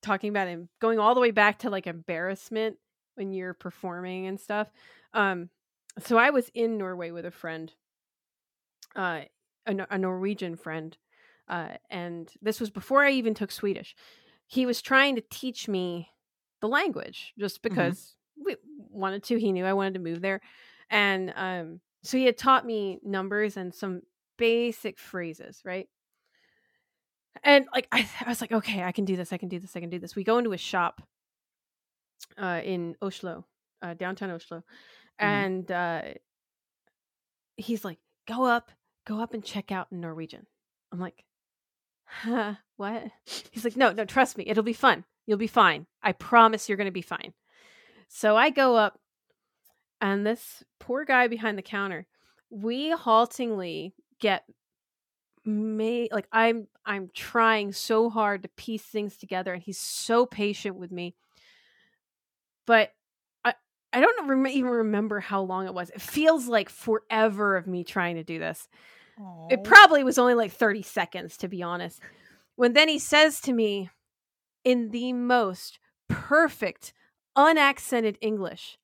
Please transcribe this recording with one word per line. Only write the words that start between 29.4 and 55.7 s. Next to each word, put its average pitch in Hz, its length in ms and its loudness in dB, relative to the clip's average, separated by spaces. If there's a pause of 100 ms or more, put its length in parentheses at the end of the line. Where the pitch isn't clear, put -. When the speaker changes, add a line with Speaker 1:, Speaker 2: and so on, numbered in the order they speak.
Speaker 1:
do 175 100 -8
this, 190 160 -18
I 180 40 -10
can 170 100 -12
do 175 100 -8
this." - 160 -14
We 196 80 -6
go 226 140 2
into 233 160 0
a 175 40 -8
shop, - 440 -4 (1400)
uh, 180 260 -6
in 175 380 -6
Oslo, 180 440 -10 (360)
uh, 175 120 -12
downtown 185 380 -8
Oslo, 170 320 -14 (560)
Speaker 3:
Mm-hmm. 214 60 0
Speaker 1:
and, 190 460 -2
uh, 175 300 -2 (1600)
he's 226 280 -6
like, 175 140 -10 (280)
"Go 240 180 -4
up, 240 260 0 (340)
go 214 160 -8
up 233 120 -8
and 214 100 -10
check - 280 -10
out 185 200 -6
in 175 100 -10
Norwegian." 160 440 -12 (460)
I'm 180 80 -10
like, - 240 -12 (840)
"Huh, 220 500 -6 (220)
what?" 214 260 -8 (480)
He's 220 120 -14
like, 233 140 -2
"No, 247 140 6
no, 208 140 -4
trust 262 320 2
me, 202 100 -8
it'll 214 160 2
be 226 100 -2
fun. 214 320 2 (200)
You'll 214 120 0
be 220 100 -4
fine. 170 400 4 (160)
I 214 100 0
promise 220 560 6
you're 196 80 0
gonna 196 140 -2
be 180 100 -8
fine." - 320 -12 (760)
So 214 300 2
I 269 120 6
go 262 260 4
up, 214 240 2 (1000)
and 202 240 0
this - 380 -6 (160)
poor 277 260 -6
guy 254 220 4
behind 220 300 -4
the 190 60 -10
counter, 202 420 -6 (440)
we 240 420 -4
haltingly 220 1040 0 (260)
get 196 240 0 (1040)
ma-, 220 640 -2